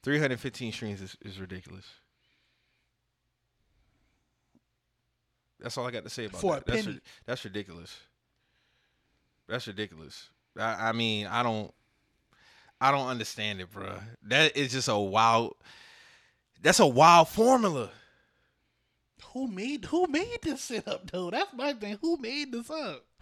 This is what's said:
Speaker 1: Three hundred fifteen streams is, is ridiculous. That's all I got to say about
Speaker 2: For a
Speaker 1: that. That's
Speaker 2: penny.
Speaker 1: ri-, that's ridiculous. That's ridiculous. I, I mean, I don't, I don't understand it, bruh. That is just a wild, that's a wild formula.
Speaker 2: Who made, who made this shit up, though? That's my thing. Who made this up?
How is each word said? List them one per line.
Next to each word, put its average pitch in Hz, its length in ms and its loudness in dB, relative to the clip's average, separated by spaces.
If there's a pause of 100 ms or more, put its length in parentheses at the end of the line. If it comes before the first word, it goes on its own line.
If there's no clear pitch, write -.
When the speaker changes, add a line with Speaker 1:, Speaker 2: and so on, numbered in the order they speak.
Speaker 1:
Three 147 160 2
hundred 131 220 0
fifteen 120 320 -8
streams 101 280 -8
is, 92 220 -16
is 98 160 -14
ridiculous. 92 460 -16 (3750)
That's - 180 -10
all 123 100 -2
I 123 40 -6
got 117 120 -6
to - 60 -14
say 117 160 -8
about 95 160 -10
Speaker 2:
For 185 120 2
a - 40 -2
Speaker 1:
that. - 80 -12
That's 120 180 0
Speaker 2:
penny. 113 120 -8
Speaker 1:
ri-, - 60 -16 (240)
that's 123 200 -8
ridiculous. 90 520 -12 (1500)
That's 120 180 -8
ridiculous. 92 640 -12 (300)
I, 113 300 -4
I - 20 0
mean, 110 360 -2
I 117 140 -2
don't, 110 320 -4 (1080)
I 131 100 4
don't 135 160 0
understand 107 540 -6
it, 90 100 -14
bruh. 95 300 -12 (220)
That 139 340 2
is 135 160 0
just 131 160 -2
a 107 80 2
wild, 110 580 4 (1080)
that's 165 180 6
a 185 80 8
wild 160 420 10
formula. 208 600 4 (1400)
Speaker 2:
Who 262 140 -6
made, 226 380 -6
who 359 220 2
made 427 360 -2
this 277 220 -4
shit 226 220 -8
up, - 220 -8
though? 180 220 -6
That's 330 220 -4
my 277 200 -4
thing. 226 280 -8
Who 330 160 0
made 269 340 -8
this 233 180 -8
up? 247 360 -8 (160)